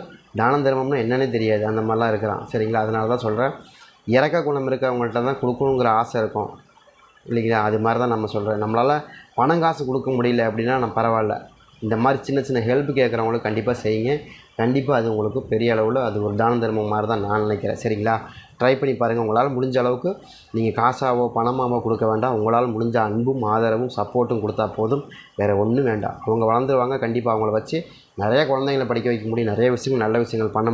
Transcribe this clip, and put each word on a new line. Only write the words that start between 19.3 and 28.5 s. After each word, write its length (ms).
முடிஞ்ச 260
அளவுக்கு 300
நீங்க 140
காசாவோ 460
பணமாவோ 480
கொடுக்க 280
வேண்டாம். 260
உங்களால 280
முடிஞ்ச 220
அன்பும் 440
ஆதரவும் 460
சப்போர்ட்டும் 460
கொடுத்தா 220
போதும். 260
வேற 100
ஒண்ணும் 260
வேண்டாம். 260
அவங்க 220
வளர்ந்துருவாங்க. 560
கண்டிப்பா 280
அவங்கள 240
வச்சு 220
நிறைய 280
குழந்தைங்களை 420